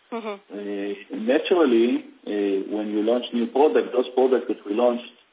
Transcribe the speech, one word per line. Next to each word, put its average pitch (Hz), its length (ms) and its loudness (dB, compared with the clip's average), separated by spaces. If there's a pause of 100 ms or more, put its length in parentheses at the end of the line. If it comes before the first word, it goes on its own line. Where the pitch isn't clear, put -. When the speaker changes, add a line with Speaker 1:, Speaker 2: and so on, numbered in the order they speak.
(120)
Speaker 1:
Mm-hmm. 202 1040 -10
Speaker 2:
Uh, - 20 -8
naturally, 151 880 2 (200)
uh, 101 500 -2
when 107 140 -4
you 104 140 -2
launch 117 280 0
new 117 160 0
product, 135 460 2
those 127 220 0
products 127 320 2
that - 180 -6
we 101 80 -4
launched 117 380 0 (220)